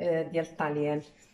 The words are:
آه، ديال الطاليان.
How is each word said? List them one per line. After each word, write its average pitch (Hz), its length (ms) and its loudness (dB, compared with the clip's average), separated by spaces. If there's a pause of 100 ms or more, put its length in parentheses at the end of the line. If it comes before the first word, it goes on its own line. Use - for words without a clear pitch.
آه، 165 220 2
ديال 160 240 0
الطاليان. 147 560 0 (320)